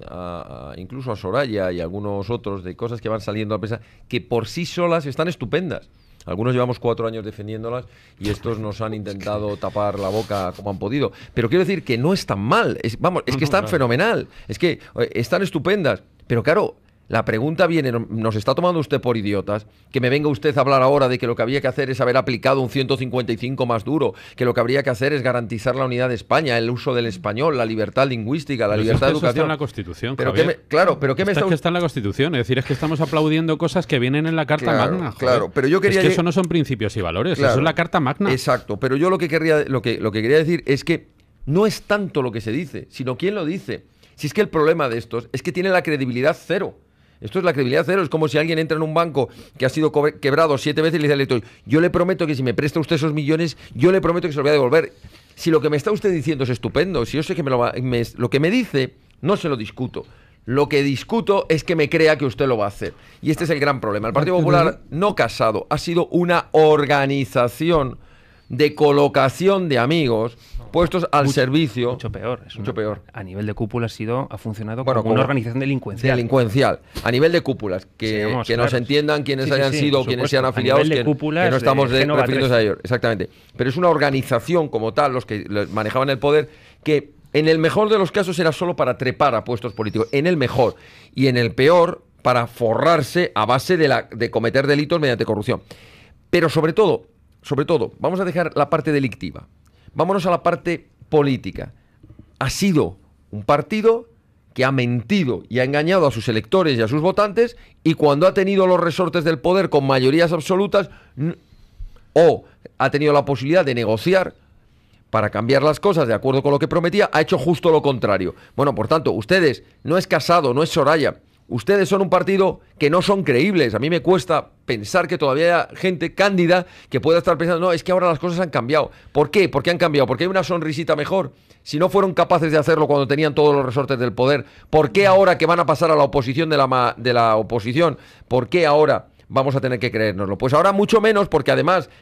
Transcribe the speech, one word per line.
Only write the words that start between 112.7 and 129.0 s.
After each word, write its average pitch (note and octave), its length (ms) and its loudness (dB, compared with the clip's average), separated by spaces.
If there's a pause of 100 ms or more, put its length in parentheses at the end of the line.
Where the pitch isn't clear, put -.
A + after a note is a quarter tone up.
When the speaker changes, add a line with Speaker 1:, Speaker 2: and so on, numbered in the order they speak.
Speaker 1:
ha C3 120 0
tenido C#3+ 220 2
la C#3+ 120 4
posibilidad C#3+ 400 0
de C3+ 100 -2
negociar A#2+ 600 0 (760)
para G#2 200 0
cambiar A#2 320 2
las D3+ 180 2
cosas E3 280 2
de A2 60 2
acuerdo C3 280 0
con C#3+ 80 2
lo C#3+ 80 2
que D3 100 -2
prometía, F3 440 0
ha D#3 80 2
hecho D#3+ 180 0
justo E3 320 2
lo D3+ 100 6
contrario. G#2 540 0 (220)
Bueno, C3+ 180 0
por - 140 -2
tanto, D#3 240 0
ustedes, D3 500 2 (220)
no D3+ 120 0
es - 100 0
Casado, E3 460 2
no C#3 100 0
es A#2+ 80 -2
Soraya, D3 500 2 (280)
ustedes F#3+ 400 0
son G3 140 2
un F3+ 80 -2
partido F#3 500 0 (160)
que C#3+ 140 2
no E3+ 120 2
son G3 200 0
creíbles. C#3+ 520 2
A A2+ 40 0
mí C3+ 100 -2
me E3 140 -2
cuesta D#3+ 460 0 (160)
pensar C3 420 -2
que D#3 100 -4
todavía C#3+ 280 0 (180)
haya - 140 -10
gente E3+ 360 -4
cándida F3+ 540 2 (240)
que C3 100 0
pueda E3 180 4
estar E3+ 200 0
pensando, E3+ 280 0
"No, F3+ 60 2
es E3 120 -4
que F#3 80 0
ahora F3+ 160 2
las D#3+ 100 0
cosas F3 220 -4
han F3 100 -2
cambiado". C3 400 0 (220)